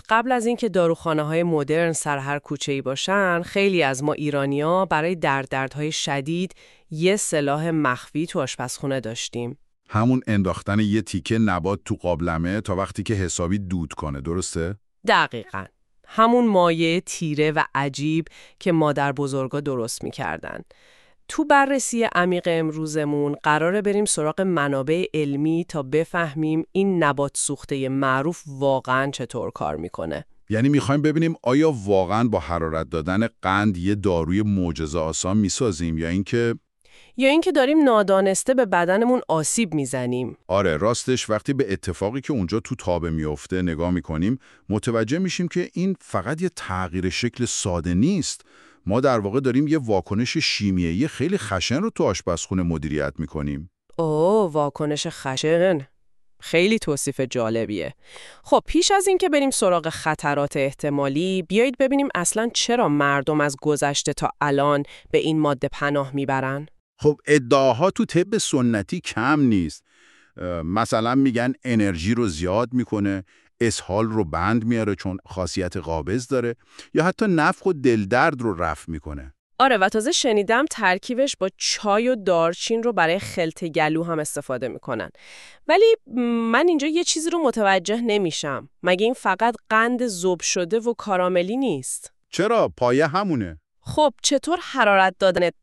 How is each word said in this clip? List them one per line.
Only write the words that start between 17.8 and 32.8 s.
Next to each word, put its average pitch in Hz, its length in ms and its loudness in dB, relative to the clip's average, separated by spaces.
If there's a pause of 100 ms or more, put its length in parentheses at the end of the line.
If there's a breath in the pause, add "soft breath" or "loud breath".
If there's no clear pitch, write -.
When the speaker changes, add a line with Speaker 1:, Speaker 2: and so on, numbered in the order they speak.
Speaker 1:
که 190 120 0
مادر 147 400 2
بزرگا 135 480 -4
درست 131 440 -4
می‌کردن. - 560 -8 (680 soft breath)
تو - 180 -4
بررسی 277 580 2
عمیق 175 440 2
امروزمون 151 960 0
قراره 160 380 2
بریم 202 240 0
سراغ 156 360 -2
منابع 151 720 0
علمی 151 560 0
تا 151 140 -4
بفهمیم 156 880 -2
این 190 320 2
نبات 139 340 0
سوختهٔ 135 520 -4
معروف 135 580 0
واقعاً 135 640 0
چطور 117 400 -8
کار 76 240 -4
می‌کنه. 80 500 -6 (240)
Speaker 2:
یعنی 113 200 2
می‌خوایم 143 320 2
ببینیم 156 420 2
آیا 147 300 4 (120)
واقعاً 101 420 2
با 104 120 0
حرارت 80 500 -4